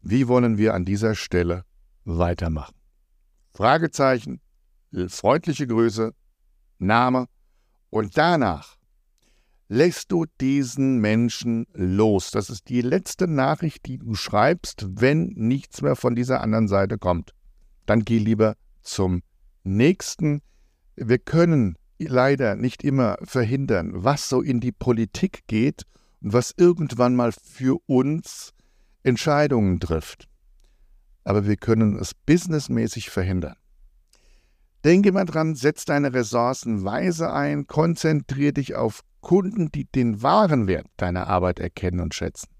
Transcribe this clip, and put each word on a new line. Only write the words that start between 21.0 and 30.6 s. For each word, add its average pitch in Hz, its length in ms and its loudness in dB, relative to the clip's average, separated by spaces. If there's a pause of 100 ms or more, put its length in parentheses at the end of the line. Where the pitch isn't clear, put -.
können 156 580 2 (220)
leider 131 560 2
nicht 120 280 -4
immer 131 400 0
verhindern, 117 680 -2
was 127 360 -2
so 127 120 2
in 123 180 -2
die 123 120 -4
Politik 120 760 -4
geht - 360 -2 (380)
und 104 120 -6
was 123 240 0
irgendwann 143 580 2
mal 120 160 2
für - 540 -4
uns 139 680 -2 (500)
Entscheidungen 127 760 2
trifft. - 480 -6 (1000)